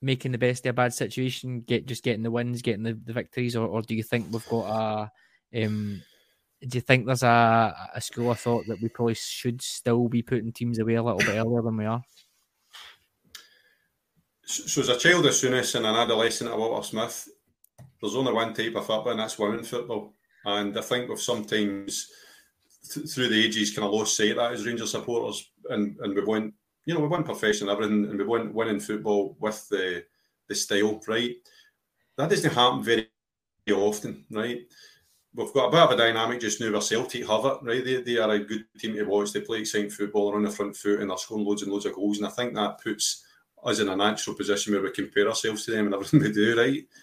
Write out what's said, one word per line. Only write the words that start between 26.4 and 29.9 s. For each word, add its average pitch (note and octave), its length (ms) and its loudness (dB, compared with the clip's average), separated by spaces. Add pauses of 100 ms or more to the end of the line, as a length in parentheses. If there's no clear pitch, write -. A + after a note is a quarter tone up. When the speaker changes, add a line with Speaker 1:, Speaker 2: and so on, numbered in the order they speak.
Speaker 2:
you D#3+ 80 -2
know, E3+ 80 2
we D3+ 60 2
want E3 180 0
perfection G#2+ 440 0
and G2+ 80 2
everything, G#2 320 2
and G2+ 80 -6
we G2 80 -2
want A2 280 0
winning A2 260 0
football G#2 600 0
with G#2+ 300 -4
the, F#2 340 -2 (440)